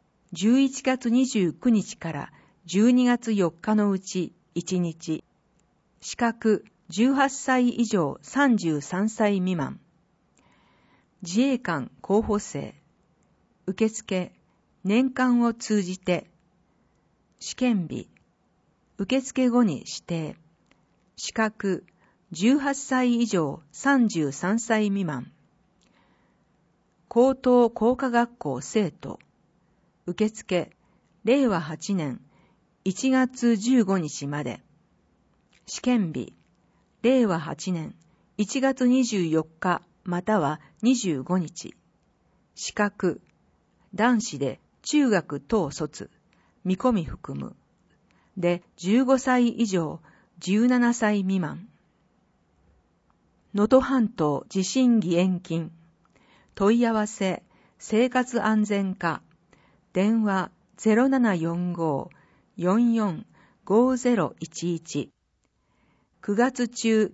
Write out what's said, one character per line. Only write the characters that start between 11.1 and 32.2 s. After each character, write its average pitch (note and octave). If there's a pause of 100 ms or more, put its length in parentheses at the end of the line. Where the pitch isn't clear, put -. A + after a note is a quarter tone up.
自 F#3
衛 C4+
官 C#3+ (100)
候 G3+
補 G#3
生。 - (920)
受 G#3+
付、 F#3 (540)
年 B3
間 B3
を A#3
通 G#3+
じ F#3
て。 - (1080)
試 -
験 G#3+
日、 - (920)
受 B3
付 B3+
後 A#3+
に E3
指 -
定。 D#3+ (800)
資 -
格、 G#3+ (480)
十 G#3
八 C#4
歳 B3+
以 A#3+
上 D#3+ (120)
三 C4+
十 D3+
三 G#3
歳 G#3+
未 G3
満。 C#3+ (1800)
高 C4
等 B3
工 B3
科 C4
学 A#3+
校 C3
生 G3
徒。 - (920)
受 G#3+
付、 - (520)
令 C4
和 F#3+
八 D#3
年 D3+ (640)